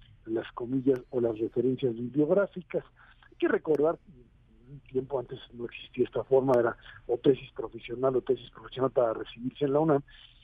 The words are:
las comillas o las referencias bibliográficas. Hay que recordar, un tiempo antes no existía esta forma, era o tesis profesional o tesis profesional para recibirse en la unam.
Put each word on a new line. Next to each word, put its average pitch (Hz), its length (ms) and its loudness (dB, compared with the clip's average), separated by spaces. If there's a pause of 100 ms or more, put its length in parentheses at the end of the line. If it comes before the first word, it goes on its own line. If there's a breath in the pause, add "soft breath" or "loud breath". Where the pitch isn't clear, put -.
(280 soft breath)
las 110 240 -4
comillas 127 580 0
o 131 100 -4
las 117 200 0
referencias 127 560 -2
bibliográficas. 151 880 -2 (440 soft breath)
Hay - 120 -20
que 339 80 2
recordar, 156 500 2 (720)
un 139 120 -18
tiempo 131 380 -4
antes 123 200 -10 (120)
no 120 140 -10
existía - 400 -4
esta 113 180 -2
forma, 131 360 4
era 117 180 2 (300 loud breath)
o 120 100 0
tesis 131 360 4
profesional 120 640 -4
o 120 40 2
tesis 120 300 -2
profesional - 400 -4
para 120 220 2
recibirse - 520 -6
en 135 80 2
la 147 60 4
unam. 151 240 4 (400 loud breath)